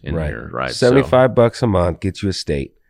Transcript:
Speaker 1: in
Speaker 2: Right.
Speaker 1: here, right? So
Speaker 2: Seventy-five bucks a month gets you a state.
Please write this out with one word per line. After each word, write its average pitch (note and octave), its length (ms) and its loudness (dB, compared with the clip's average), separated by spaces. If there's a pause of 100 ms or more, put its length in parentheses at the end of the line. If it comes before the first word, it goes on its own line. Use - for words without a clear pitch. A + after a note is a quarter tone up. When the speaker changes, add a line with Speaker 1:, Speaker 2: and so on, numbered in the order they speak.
Speaker 1:
in C#2+ 100 -6
Speaker 2:
Right. D#2+ 140 -4
Speaker 1:
here, A1+ 240 -10
right? B1+ 200 -4
So - 160 0
Speaker 2:
Seventy-five C3 460 4
bucks A#2 300 2
a B2 40 2
month F2 340 0
gets F#2+ 200 -6
you G2+ 60 -2
a F#2+ 60 -2
state. C#2+ 400 -6 (160)